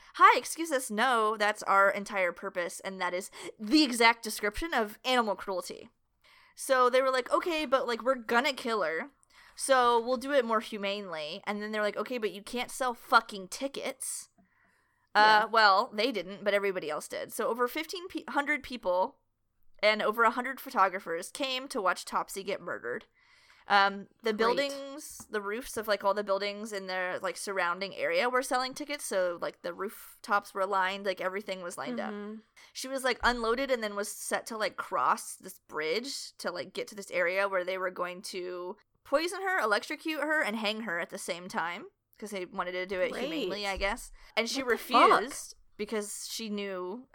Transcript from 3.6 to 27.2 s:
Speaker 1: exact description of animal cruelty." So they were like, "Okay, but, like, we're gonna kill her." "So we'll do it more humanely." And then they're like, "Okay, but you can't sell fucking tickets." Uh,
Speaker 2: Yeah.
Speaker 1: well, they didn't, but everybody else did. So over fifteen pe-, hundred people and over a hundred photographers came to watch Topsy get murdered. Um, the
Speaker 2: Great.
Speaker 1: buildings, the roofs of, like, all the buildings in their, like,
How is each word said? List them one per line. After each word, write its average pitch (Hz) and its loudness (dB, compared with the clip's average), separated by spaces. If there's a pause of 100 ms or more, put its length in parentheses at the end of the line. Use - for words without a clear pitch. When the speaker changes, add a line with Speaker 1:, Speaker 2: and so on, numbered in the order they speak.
Speaker 1:
exact 233 4
description 220 -4
of 220 0
animal 240 2
cruelty." - -8 (640)
So 254 4
they 254 6
were 262 4
like, 254 0
"Okay, 311 2
but, 247 4
like, 233 -2
we're 262 2
gonna 247 2
kill 226 -2
her." 165 -2 (440)
"So 240 6
we'll 247 0
do 269 -4
it 254 4
more 226 2
humanely." 196 -6
And 208 -4
then 214 -6
they're 214 -2
like, 208 0
"Okay, 247 -4
but 214 -2
you 196 -12
can't 240 -8
sell 254 -2
fucking 214 2
tickets." - -8 (840)
Uh, 214 8
Speaker 2:
Yeah. - 2
Speaker 1:
well, 214 6
they 220 2
didn't, 190 -8
but 202 2
everybody 190 0
else 151 -6
did. 90 -8
So 214 -2
over 247 0
fifteen 349 -8
pe-, - -10
hundred 285 -2
people 196 -2 (640)
and 214 4
over 214 2
a 220 6
hundred 247 -4
photographers 190 0
came 262 -4
to 214 -4
watch 185 0
Topsy 190 -4
get 185 -4
murdered. 131 -6 (640)
Um, 196 4 (140)
the 226 0
Speaker 2:
Great. 214 -2
Speaker 1:
buildings, 277 -2
the 208 -2
roofs 208 -6
of, 220 -4
like, 202 2
all 196 2
the 208 0
buildings 202 -2
in 196 -8
their, 180 -2
like, 185 -4